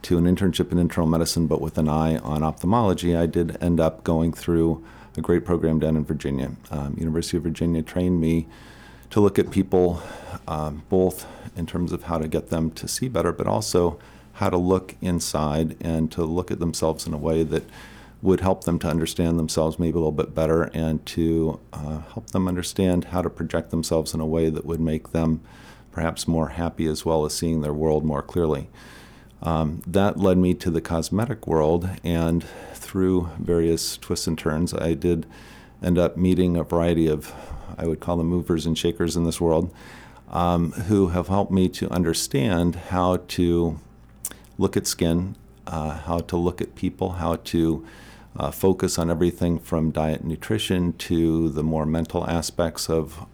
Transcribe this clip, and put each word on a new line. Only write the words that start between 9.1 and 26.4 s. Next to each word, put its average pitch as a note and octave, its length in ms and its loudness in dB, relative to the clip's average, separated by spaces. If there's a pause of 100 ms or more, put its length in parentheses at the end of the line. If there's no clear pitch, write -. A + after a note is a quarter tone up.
to G#2+ 100 2
look G2+ 180 6
at - 120 2
people, F2+ 500 4 (460)
um, D2+ 420 -6
both F#2 380 2 (300)
in E2 100 -4
terms F2 260 -2
of F2 120 -6
how E2 140 -2
to D#2 100 -2
get D#2+ 220 -2
them E2 220 0
to - 140 -12
see - 220 -4
better, E2+ 240 0
but - 160 -2
also F#2 500 2 (360)
how G2 140 0
to F2+ 80 0
look F2+ 440 2
inside D#2+ 800 0
and D#2+ 320 -2
to F2 120 -2
look E2+ 280 -2
at - 80 -6
themselves E2 480 -2
in E2 40 -4
a D2+ 60 -4
way D#2+ 240 2
that D#2 220 -2 (580)
would F#2+ 160 4
help F#2+ 240 2
them E2+ 160 0
to F2+ 80 -2
understand E2 500 0
themselves D#2+ 440 0
maybe E2 160 0
a - 20 2
little D#2 140 2
bit D2+ 200 -4
better D#2+ 400 2
and D#2+ 340 -2
to, E2 520 0 (140)
uh, D2+ 260 -8 (140)
help - 180 -12
them F#2+ 160 0
understand F2+ 600 0
how F#2 140 -2
to E2+ 80 0
project E2 420 -4
themselves E2 440 0
in E2 60 -2
a D#2 60 -2
way D#2+ 220 2
that D#2 160 -2
would E2 140 -4
make D#2 320 -2
them D#2+ 300 2 (500)
perhaps E2 380 -4
more E2 220 0